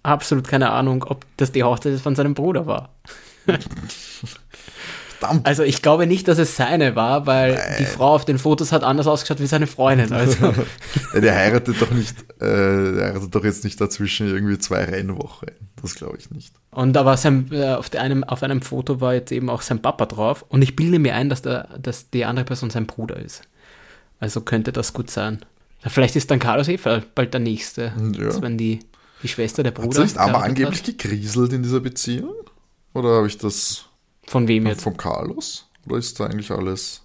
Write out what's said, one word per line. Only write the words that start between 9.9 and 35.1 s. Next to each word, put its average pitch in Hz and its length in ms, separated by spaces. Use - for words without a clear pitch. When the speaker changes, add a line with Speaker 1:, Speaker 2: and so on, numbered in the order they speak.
Speaker 1:
Also. 120 460
Speaker 2:
<laughs> - 560
Ja, 101 80
der 104 140
heiratet 110 460
doch 110 100
nicht, 117 240
äh, 98 540
der 98 100
heiratet 98 300
doch 98 100
jetzt - 180
nicht 101 160
dazwischen 101 480
irgendwie 101 300
zwei 95 260
Rennwochen. 95 680
Das - 140
glaub - 220
ich - 140
nicht. - 220
Speaker 1:
Und 131 220
da 139 120
war 131 120
sein, 135 340
äh, 139 240
auf 123 160
der - 100
einem, 135 220
auf - 200
einem 131 200
Foto 127 360
war 127 140
jetzt 123 180
eben 123 180
auch 120 120
sein 117 200
Papa 123 260
drauf. 110 420
Und 135 140
ich 131 120
bilde 170 240
mir 131 160
ein, 135 140
dass 131 140
der, 123 260
dass 123 300
die 120 160
andere 127 200
Person 127 260
sein 110 160
Bruder - 300
ist. - 260
Also 107 220
könnte 113 300
das 113 220
gut - 180
sein. 107 340
Ja, 127 60
vielleicht - 260
ist 147 160
dann 135 80
Carlos 123 280
eh 180 120
bald 123 180
der 127 80
Nächste. 113 520
Speaker 2:
Ja. 104 80
Speaker 1:
Das, 110 160
wenn 117 160
die, 110 220
die 123 60
Schwester 113 360
der 120 100
Speaker 2:
Hat's 110 100
Speaker 1:
Bruder 131 200
Speaker 2:
nicht 208 140
aber - 140
Speaker 1:
geheiratet 101 180
Speaker 2:
angeblich 135 300
Speaker 1:
hat? - 80
Speaker 2:
gekrieselt 107 680
in 127 100
dieser 123 160
Beziehung? 131 540
Oder 120 240
hab 107 100
ich 104 100
das - 480
Speaker 1:
Von 120 220
wem 110 160
Speaker 2:
von, 107 80
Speaker 1:
jetzt? - 120
Speaker 2:
von 98 140
Carlos? - 720